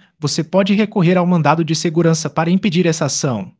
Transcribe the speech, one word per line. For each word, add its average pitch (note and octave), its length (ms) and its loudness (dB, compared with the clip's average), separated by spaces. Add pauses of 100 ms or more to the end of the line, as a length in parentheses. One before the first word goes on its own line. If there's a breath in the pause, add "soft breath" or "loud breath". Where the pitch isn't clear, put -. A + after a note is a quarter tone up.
(180 soft breath)
você D3 240 -4
pode G3 300 0
recorrer G3 460 2
ao F3+ 80 0
mandado D#3+ 360 2
de D#3+ 120 -2
segurança D#3+ 560 0
para E3 200 -2
impedir F3+ 360 0
essa D#3+ 180 -2
ação. B2 560 -4